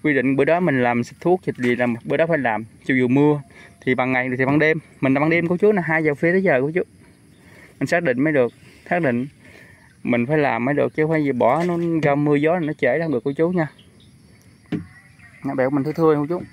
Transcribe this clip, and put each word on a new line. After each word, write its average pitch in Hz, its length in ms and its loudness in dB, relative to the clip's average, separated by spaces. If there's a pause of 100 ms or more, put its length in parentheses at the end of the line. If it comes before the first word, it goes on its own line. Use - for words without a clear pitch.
Quy 151 100 2
định 135 220 2
bữa 143 100 2
đó 165 140 2
mình 139 240 0
làm 120 200 0
xịt - 180 -12
thuốc, 180 240 0
xịt 131 120 -4
gì 123 180 0
là 123 120 0 (160)
bữa 143 140 -4
đó 160 100 2
phải 165 100 0
làm, 113 280 -2 (200)
dù 135 100 0
dù 127 120 2
mưa. 143 340 2 (400)
Thì 127 140 0
bằng 127 160 -2
ngày 127 260 -2
thì 131 80 0
bằng 147 140 2
đêm, 156 180 2 (240)
mình 135 120 2
làm 139 80 0
ban 156 80 0
đêm 170 180 0
cô 180 100 -2
chú 208 140 4
nè, 190 140 0
hai 160 180 -2
giờ 151 120 0
phía 165 160 0
tới 190 120 0
giờ 147 180 2
cô 147 120 -2
chú. 175 80 -2 (1000)
Mình 135 80 -2
xác 170 160 0
định 131 200 0
mới 156 100 0
được, 123 200 2 (360)
xác 175 120 0
định 127 260 0 (760)
mình 120 220 0
phải 151 120 0
làm 120 280 0
mới 143 100 -2
được, 127 200 0
chứ 156 80 0
không 156 80 0
phải 156 120 0
gì 139 80 0
bỏ 123 320 2
nó 175 140 -2 (260)
ra 143 120 2
mưa 147 200 2
gió 156 240 0
nó 151 140 -4
trễ 135 260 0
không 165 120 -4
được 120 120 -2
cô 143 80 -4
chú 160 180 0
nha. 170 180 0 (1800)
Nó 139 100 -6
bèo 131 140 0
mình 139 140 0
thưa 151 100 -4
thưa 156 220 4
cô 147 140 -2
chú. 180 120 -4 (120)